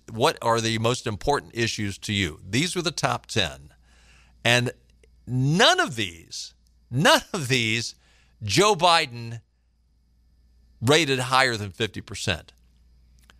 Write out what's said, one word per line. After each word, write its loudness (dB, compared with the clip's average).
what 0
are 2
the -2
most -2
important -4
issues -4
to -6
you?" -2
These -2
were -6
the -6
top -4
ten. -6
And 2
none 2
of -4
these, -10
none 2
of -4
these, 0
Joe 2
Biden 0
rated 4
higher 2
than -8
fifty -4
percent. -8